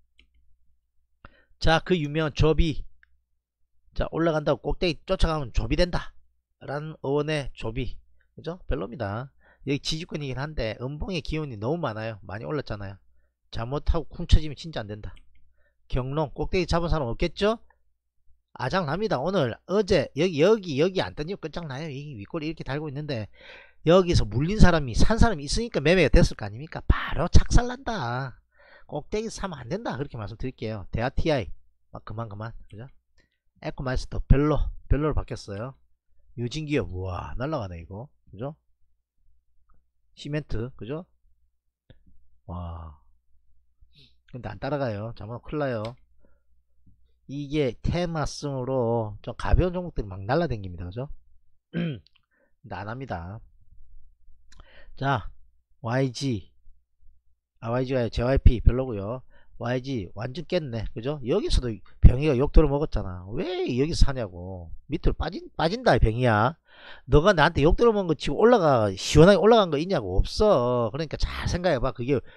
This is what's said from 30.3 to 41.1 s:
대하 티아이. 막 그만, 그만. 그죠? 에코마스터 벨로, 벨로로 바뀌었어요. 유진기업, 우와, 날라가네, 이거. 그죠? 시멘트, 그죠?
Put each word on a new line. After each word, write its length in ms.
대하 180
티아이. 420
막 140
그만, 240
그만. 240
그죠? 180
에코마스터 640
벨로, 320
벨로로 240
바뀌었어요. 640
유진기업, 540
우와, 460
날라가네, 420
이거. 300
그죠? 240
시멘트, 600
그죠? 300